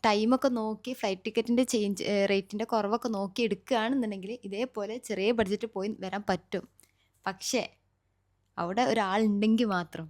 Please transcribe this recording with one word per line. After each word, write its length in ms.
ടൈമൊക്കെ 500
നോക്കി 420
ഫ്ലൈറ്റ് 320
ടിക്കറ്റിൻ്റെ 400
ചേഞ്ച്, 400
ഏഹ്, 240
റേറ്റിൻ്റെ 360
കുറവൊക്കെ 440
നോക്കി 340
എടുക്കുകയാണെന്നുണ്ടെങ്കിൽ 920
ഇതേപോലെ 540
ചെറിയ 340
ബഡ്ജറ്റ് 380
പോയി 280
വരാൻ 260
പറ്റും. 420
പക്ഷേ 360
അവിടെ 260
ഒരാളുണ്ടെങ്കിൽ 800
മാത്രം. 440